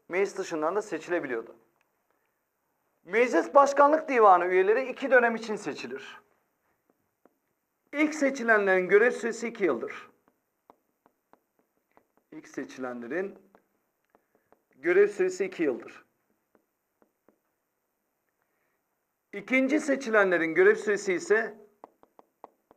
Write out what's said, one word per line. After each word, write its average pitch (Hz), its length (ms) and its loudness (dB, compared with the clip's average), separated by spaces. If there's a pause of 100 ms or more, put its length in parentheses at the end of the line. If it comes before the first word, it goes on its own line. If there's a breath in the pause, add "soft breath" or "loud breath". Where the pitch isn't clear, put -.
Meclis 190 300 -4
dışından 170 380 -4
da 208 60 -2
seçilebiliyordu. 156 760 -8 (1500)
Meclis 240 500 0
Başkanlık 285 540 4
Divanı 202 380 6
üyeleri 196 420 2
iki 254 220 -8
dönem 233 240 4
için 220 220 -8
seçilir. - 640 -12 (1700)
İlk 302 220 0
seçilenlerin 214 760 0
görev 208 220 6
süresi 233 380 -6
iki 208 160 -6
yıldır. 131 460 -4 (2250)
İlk 156 160 -20
seçilenlerin 127 880 -10 (1400)
görev 180 340 2
süresi 185 360 -4
iki 185 180 -8
yıldır. 127 420 -6 (3250)
İkinci 262 480 -2
seçilenlerin 202 760 0
görev 190 200 6
süresi 202 400 -4
ise, 208 440 -2 (1200)